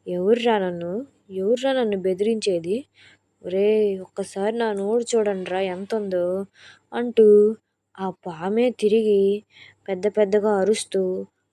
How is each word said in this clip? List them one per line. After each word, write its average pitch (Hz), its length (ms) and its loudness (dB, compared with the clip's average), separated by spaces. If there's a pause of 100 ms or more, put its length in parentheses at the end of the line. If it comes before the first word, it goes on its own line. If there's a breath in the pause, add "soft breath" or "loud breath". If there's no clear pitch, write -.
"ఎవర్రా 214 500 2
నన్ను, 180 480 -4 (240)
ఎవర్రా 233 440 0
నన్ను 220 240 0
బెదిరించేది? 190 880 -2 (640 soft breath)
ఒరేయ్, 202 540 0
ఒక్కసారి 196 580 -6
నా 226 160 -2
నోరు 226 440 -2
చూడండిరా 190 420 -2
ఎంత 190 360 -6
ఉందో" 190 500 -4 (480 loud breath)
అంటూ 220 600 6 (440)
ఆ 190 100 -6
పామే 190 600 -2
తిరిగి 208 760 2 (460 loud breath)
పెద్ద 190 180 -4
పెద్దగా 208 440 2
అరుస్తూ 190 760 -2 (280)